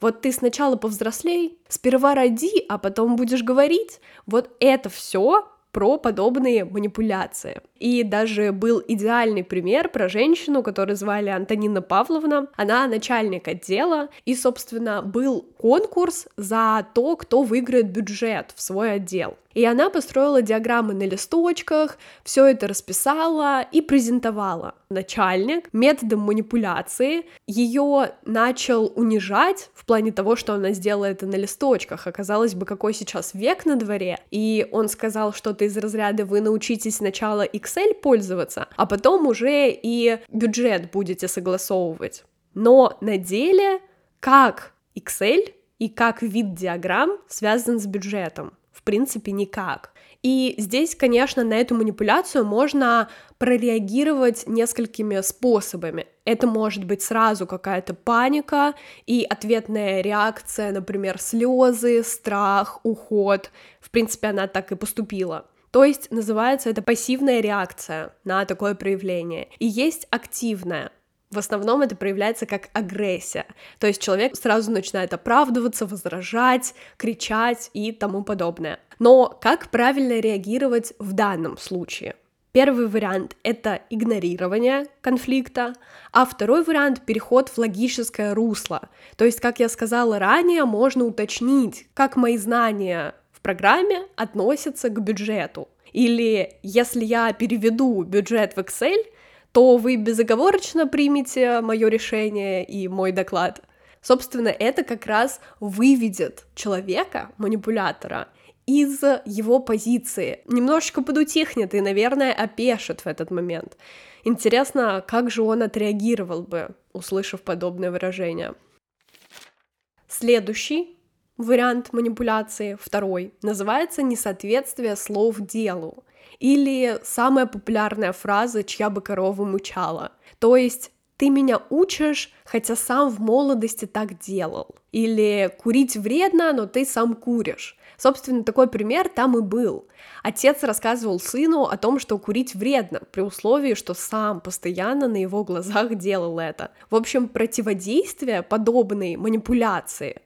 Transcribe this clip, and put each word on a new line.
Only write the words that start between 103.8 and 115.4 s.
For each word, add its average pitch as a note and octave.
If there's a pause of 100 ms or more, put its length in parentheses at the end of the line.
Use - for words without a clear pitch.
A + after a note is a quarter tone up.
Собственно, B3+
это A#3+
как A#3
раз A3+ (180)
выведет G#3 (100)
человека, G3
манипулятора, G#3 (380)
из C#4 (220)
его A3
позиции. A3
Немножечко C4+
подутихнет C#4
и, G3+
наверное, A#3
опешит A3
в -
этот E3
момент. F3 (440)
Интересно, A#3
как A#3+
же A3+